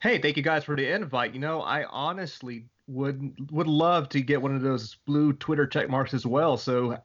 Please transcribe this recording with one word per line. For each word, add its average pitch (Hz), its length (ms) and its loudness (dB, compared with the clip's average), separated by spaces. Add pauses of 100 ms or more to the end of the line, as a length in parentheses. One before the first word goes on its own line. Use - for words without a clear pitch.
Hey, 226 180 2
thank 147 160 2
you 143 80 0
guys 156 220 2
for 147 100 -2
the 139 180 0
invite. 127 400 -2
You 131 60 -8
know, 156 220 -2
I 131 240 -2
honestly 139 800 -8 (220)
would, 139 460 -4 (160)
would 156 180 0
love 160 420 4
to 143 100 0
get 135 220 2
one 135 120 -2
of 131 80 -2
those 127 440 -2
blue 147 260 4
Twitter 147 360 0
check - 220 -2
marks 131 240 0
as 127 120 -2
well. 135 320 2
So, 123 480 0